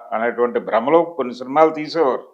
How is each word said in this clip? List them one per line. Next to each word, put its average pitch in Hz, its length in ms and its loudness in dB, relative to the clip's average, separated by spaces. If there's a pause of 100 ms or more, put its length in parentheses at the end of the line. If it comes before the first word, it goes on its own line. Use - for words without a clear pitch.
(120)
అనేటువంటి 117 480 0
భ్రమలో 131 440 2
కొన్ని 123 320 -4
సినిమాలు 143 340 2
తీసేవారు 151 640 -2